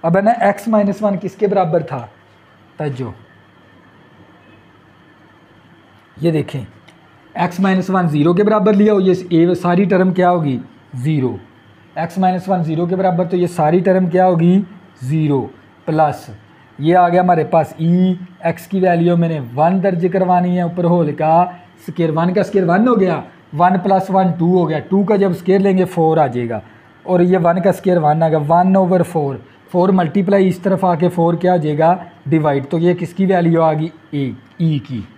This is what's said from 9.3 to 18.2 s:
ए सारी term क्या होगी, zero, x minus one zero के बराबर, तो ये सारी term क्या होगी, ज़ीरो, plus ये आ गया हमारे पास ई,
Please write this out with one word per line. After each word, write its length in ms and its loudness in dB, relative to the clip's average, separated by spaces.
ए 220 4
सारी 300 0
term 280 2
क्या 160 2
होगी, 300 -2
zero, 400 -2
x 220 -6
minus 300 0
one 140 0
zero 240 -2
के 80 -2
बराबर, 300 0
तो 120 -4
ये 120 0
सारी 320 0
term 280 2
क्या 160 2
होगी, 320 4
ज़ीरो, 360 0
plus 420 -2
ये 140 0
आ 160 4
गया 120 2
हमारे 240 2
पास 360 -2
ई, 360 2